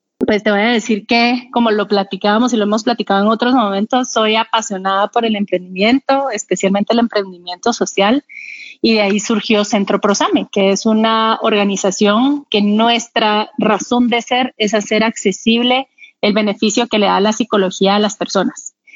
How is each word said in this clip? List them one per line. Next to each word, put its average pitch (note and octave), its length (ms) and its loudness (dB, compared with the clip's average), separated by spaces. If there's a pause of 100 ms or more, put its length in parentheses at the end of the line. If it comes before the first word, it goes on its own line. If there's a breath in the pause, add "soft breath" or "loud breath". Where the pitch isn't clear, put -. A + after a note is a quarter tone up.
(180)
pues G#3+ 260 0
te G#3+ 80 -4
voy G3+ 100 0
a A#3 100 0
decir G#3+ 340 -2
que, A#3+ 460 0
como A#3 200 0
lo G#3 160 0
platicábamos G#3 680 0
y A#3 40 0
lo G#3 60 0
hemos G#3 200 -2
platicado G3+ 380 0
en G#3 80 2
otros A#3+ 240 0
momentos, A3 580 0
soy A3 240 2
apasionada G3+ 720 -2
por A#3 180 -2
el A3 100 0
emprendimiento, G#3 960 0
especialmente G3+ 640 -2
el A#3 60 2
emprendimiento F#3+ 720 -4
social. A3+ 520 0 (580 loud breath)
Y A3+ 140 2
de G#3+ 60 2
ahí G3+ 180 0
surgió G#3 440 -2
Centro G3+ 380 -2
Prosame, C#4 500 0
que G3 200 2
es G3 140 -2
una A3 560 2
organización G#3 1080 0
que G#3 120 0
nuestra G#3+ 960 0
razón A#3 520 0
de A#3 120 0
ser B3+ 360 -2
es G#3+ 160 -2
hacer G#3+ 300 0
accesible A#3 840 0 (340 loud breath)
el G#3 120 2
beneficio G#3+ 540 0
que G#3+ 120 -2
le G3+ 60 4
da F#3 140 2
la G#3+ 140 2
psicología G3 640 0
a G#3 40 2
las G#3 180 0
personas. - 560 -4 (220 loud breath)